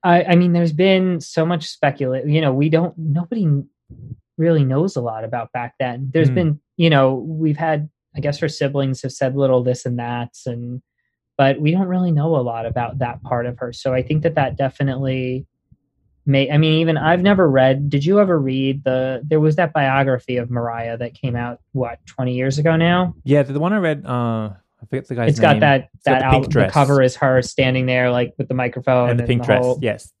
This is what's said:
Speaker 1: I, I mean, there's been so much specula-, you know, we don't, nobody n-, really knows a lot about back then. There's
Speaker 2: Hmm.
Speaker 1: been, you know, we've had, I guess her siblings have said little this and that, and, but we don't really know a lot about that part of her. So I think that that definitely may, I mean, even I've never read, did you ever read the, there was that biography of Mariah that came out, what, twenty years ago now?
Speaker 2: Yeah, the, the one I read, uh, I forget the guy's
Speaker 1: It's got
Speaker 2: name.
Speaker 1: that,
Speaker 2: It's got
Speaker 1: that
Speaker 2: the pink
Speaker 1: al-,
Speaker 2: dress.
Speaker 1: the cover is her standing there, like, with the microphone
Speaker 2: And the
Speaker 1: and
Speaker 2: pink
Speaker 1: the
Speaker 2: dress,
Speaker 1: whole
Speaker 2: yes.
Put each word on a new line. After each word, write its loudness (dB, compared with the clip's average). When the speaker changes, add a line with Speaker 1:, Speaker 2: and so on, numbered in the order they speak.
Speaker 1:
I, 4
I 2
mean, 4
there's 2
been 2
so -2
much -4
specula-, -2
you 2
know, 2
we 2
don't, 0
nobody -2
n-, 0
really 4
knows 0
a -4
lot -6
about -8
back -8
then. -6
There's 4
Speaker 2:
Hmm. 0
Speaker 1:
been, 0
you 4
know, 4
we've -4
had, -2
I -8
guess -4
her -2
siblings -4
have -6
said -4
little 2
this -2
and -4
that, -6
and, -10
but 2
we 2
don't 0
really 0
know 0
a 0
lot -6
about -4
that -6
part -4
of -8
her. -10
So -4
I 0
think -2
that 0
that 0
definitely -2
may, 4
I 2
mean, 4
even 0
I've 2
never 4
read, 4
did -2
you 4
ever 2
read -2
the, -2
there 2
was 2
that 0
biography 0
of -4
Mariah -6
that -8
came -6
out, -8
what, -6
twenty -4
years -2
ago 2
now? 2
Speaker 2:
Yeah, 4
the, -4
the -2
one 0
I 0
read, -2
uh, -4
I -20
forget -6
the -8
guy's 0
Speaker 1:
It's 0
got 2
Speaker 2:
name. 0
Speaker 1:
that, 2
Speaker 2:
It's -20
got 2
Speaker 1:
that -4
Speaker 2:
the 0
pink 4
Speaker 1:
al-, -8
Speaker 2:
dress. 2
Speaker 1:
the -14
cover 4
is 2
her 2
standing 0
there, 0
like, -2
with -6
the -6
microphone 0
Speaker 2:
And 0
the -2
Speaker 1:
and -4
Speaker 2:
pink 0
Speaker 1:
the -6
Speaker 2:
dress, 4
Speaker 1:
whole 0
Speaker 2:
yes. -6